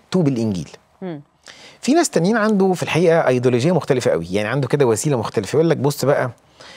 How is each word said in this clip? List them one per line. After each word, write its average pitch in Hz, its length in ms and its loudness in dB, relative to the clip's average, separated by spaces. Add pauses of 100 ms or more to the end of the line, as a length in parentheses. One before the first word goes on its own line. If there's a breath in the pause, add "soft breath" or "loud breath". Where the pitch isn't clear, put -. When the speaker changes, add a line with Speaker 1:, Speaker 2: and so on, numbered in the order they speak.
(100)
Speaker 1:
طوب 175 180 0
الإنجيل. 110 400 -2 (340)
Speaker 2:
مم. 170 180 -10 (600 loud breath)
Speaker 1:
في 254 140 0
ناس 339 160 2
تانيين 190 260 2
عنده 208 360 2
في 170 100 -4
الحقيقة 165 440 2
أيديولوجية 127 460 2
مختلفة 147 380 0
قوي، 82 200 -2
يعني 104 180 -2
عنده 131 200 -2
كده 143 180 2
وسيلة 120 320 0
مختلفة. - 380 -4
يقول 165 140 2
لك: 143 60 2
"بص 131 280 -2
بقى، 127 260 0 (460 loud breath)